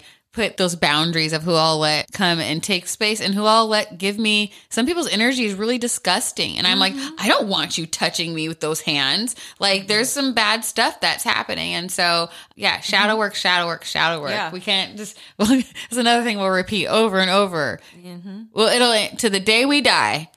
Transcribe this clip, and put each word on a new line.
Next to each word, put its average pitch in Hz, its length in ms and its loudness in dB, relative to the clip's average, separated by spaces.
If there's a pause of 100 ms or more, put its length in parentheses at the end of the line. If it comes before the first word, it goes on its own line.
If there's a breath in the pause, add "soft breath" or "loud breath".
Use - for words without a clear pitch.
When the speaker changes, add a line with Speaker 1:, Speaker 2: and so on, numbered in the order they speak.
(340 loud breath)
Speaker 1:
put 208 240 -2
those 175 180 0
boundaries 156 560 0
of 156 120 -2
who 175 100 0
I'll 160 260 4
let 151 320 0
come 175 300 0
and 151 200 -4
take 180 280 -2
space 214 320 -2
and 196 120 -2
who 208 120 0
I'll 220 220 6
let 214 300 -2
give 196 220 -2
me. 208 320 0 (160 loud breath)
Some 233 180 -2
people's 330 220 -2
energy 233 380 0
is 208 80 -2
really 220 240 -2
disgusting. 196 800 -2
And 180 100 0
I'm 185 100 2
like, 190 160 2
Speaker 2:
Mm-hmm. 277 260 -8
Speaker 1:
"I 196 100 0
don't 277 180 2
want 170 300 -2
you 165 80 -6
touching 170 500 -4
me 156 140 -4
with 160 100 -8
those 156 220 -4
hands." 151 560 -2 (220 loud breath)
Like, 196 240 0
Speaker 2:
Mm-hmm. 196 40 -18
Speaker 1:
there's 214 240 0
some 269 220 -2
bad 220 320 0
stuff 269 340 -2
that's - 240 -2
happening. 175 500 -2
And 175 160 -6
so, 170 380 0 (300 loud breath)
yeah, 196 240 -2
shadow 208 320 2
Speaker 2:
Mm-hmm. 220 60 0
Speaker 1:
work, 202 160 -2
shadow 180 300 2
work, 165 200 -6
shadow 160 360 0
work. 143 100 -6
Speaker 2:
Yeah. 196 200 -4
Speaker 1:
We 185 80 -10
can't 190 380 -2
just, 208 200 -12 (100)
<laughs> - 100 -20
well, 214 160 2
it's - 420 -2
another 240 300 2
thing 220 120 -2
we'll 190 120 0
repeat 185 380 0
over 214 320 2
and 185 120 2
over. 175 480 0 (180 loud breath)
Speaker 2:
Mm-hmm. 180 440 -16 (100)
Speaker 1:
Well, 220 160 2
it'll, 233 520 2
to 233 100 2
the 196 100 2
day 220 260 4
we 285 140 4
die. 156 580 2